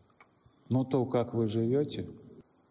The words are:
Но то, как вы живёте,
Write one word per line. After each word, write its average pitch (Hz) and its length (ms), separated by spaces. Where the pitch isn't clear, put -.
Но 127 140
то, 127 240
как 120 280
вы 117 120
живёте, 113 640